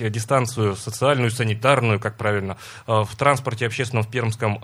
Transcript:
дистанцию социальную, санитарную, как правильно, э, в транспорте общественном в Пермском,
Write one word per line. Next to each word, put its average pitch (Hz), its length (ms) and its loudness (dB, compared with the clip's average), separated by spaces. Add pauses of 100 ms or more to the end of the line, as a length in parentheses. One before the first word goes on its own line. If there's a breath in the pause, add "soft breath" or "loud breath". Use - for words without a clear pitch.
дистанцию 113 640 0
социальную, 123 560 0
санитарную, 113 680 2
как 107 160 -4
правильно, 101 400 -2 (320 loud breath)
э, 110 160 4
в - 120 -10
транспорте 135 500 0
общественном 117 360 -2
в 110 80 -4
Пермском, 113 540 -2